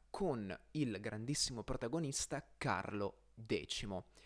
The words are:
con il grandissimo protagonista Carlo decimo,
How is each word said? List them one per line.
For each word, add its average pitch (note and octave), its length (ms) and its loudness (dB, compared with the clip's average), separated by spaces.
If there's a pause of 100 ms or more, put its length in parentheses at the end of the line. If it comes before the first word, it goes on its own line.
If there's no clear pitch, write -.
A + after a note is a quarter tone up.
(100)
con A#2 440 0 (180)
il A#2+ 280 0
grandissimo A2+ 640 0
protagonista C3+ 840 0 (120)
Carlo G2+ 760 0
decimo, G2+ 760 -2 (160)